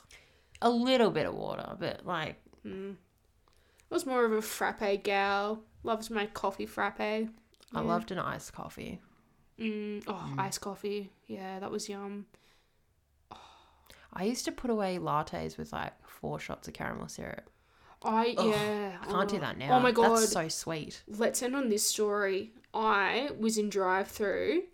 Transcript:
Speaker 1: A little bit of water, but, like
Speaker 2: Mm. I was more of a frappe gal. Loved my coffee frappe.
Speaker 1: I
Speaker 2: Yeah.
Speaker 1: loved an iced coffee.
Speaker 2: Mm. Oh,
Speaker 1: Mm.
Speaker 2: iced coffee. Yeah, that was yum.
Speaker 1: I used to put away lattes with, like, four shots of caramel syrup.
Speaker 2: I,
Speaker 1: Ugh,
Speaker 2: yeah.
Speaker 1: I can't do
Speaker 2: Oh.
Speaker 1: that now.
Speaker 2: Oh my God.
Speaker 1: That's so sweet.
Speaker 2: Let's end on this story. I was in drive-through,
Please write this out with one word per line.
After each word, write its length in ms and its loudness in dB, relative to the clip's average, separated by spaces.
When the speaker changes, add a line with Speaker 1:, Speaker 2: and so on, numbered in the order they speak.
Speaker 1:
A 80 6
little 400 6
bit 160 2
of 80 -2
water, 460 -6
but, 260 -6
like 340 -4
Speaker 2:
Mm. 300 -10
I 40 -2
was 120 0
more 180 4
of 80 4
a 100 2
frappe 600 0
gal. 640 2
Loved 260 -2
my 180 -2
coffee 400 -4
frappe. 340 -2
Speaker 1:
I 280 0
Speaker 2:
Yeah. 80 -2
Speaker 1:
loved 280 0
an 80 -4
iced 360 -6
coffee. 440 -10
Speaker 2:
Mm. 480 -4
Oh, 60 -4
Speaker 1:
Mm. 280 -6
Speaker 2:
iced 220 -2
coffee. 500 -6
Yeah, 340 -10
that 100 -8
was 180 -4
yum. 380 -8
Speaker 1:
I 120 -4
used 220 0
to 60 -2
put 180 -4
away 280 0
lattes 600 -2
with, 140 -10
like, 200 -6
four 320 -8
shots 260 -10
of 80 -12
caramel 340 -8
syrup. 420 -12
Speaker 2:
I, 360 2
Speaker 1:
Ugh, 80 4
Speaker 2:
yeah. 560 0
Speaker 1:
I 40 -12
can't 220 2
do 80 0
Speaker 2:
Oh. 40 0
Speaker 1:
that 180 -4
now. 180 4
Speaker 2:
Oh 40 8
my 120 6
God. 280 8
Speaker 1:
That's 120 4
so 160 0
sweet. 580 -6
Speaker 2:
Let's 360 0
end 120 0
on 140 0
this 180 2
story. 640 0
I 640 2
was 200 2
in 100 4
drive-through, 1040 2